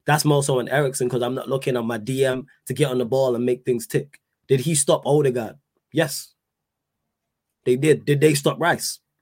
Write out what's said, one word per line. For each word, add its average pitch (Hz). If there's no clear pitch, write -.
that's 147
more 147
so 143
on 113
Eriksen 131
'cause 123
I'm 123
not 131
looking 135
on 117
my 117
D 131
M 131
to 131
get 147
on 127
the 120
ball 131
and 120
make 123
things 120
tick. -
Did 135
he 165
stop 151
Odegaard? 127
Yes. 151
They 127
did. 139
Did 143
they 151
stop 143
Rice? 156